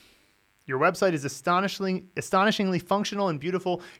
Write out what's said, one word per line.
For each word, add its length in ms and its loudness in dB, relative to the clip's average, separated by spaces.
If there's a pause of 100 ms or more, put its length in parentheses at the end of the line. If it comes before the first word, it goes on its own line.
(680)
Your 140 -2
website 340 4
is 100 -2
astonishingly, 840 -2 (120)
astonishingly 600 2
functional 480 0
and 120 -2
beautiful. 440 -2 (160)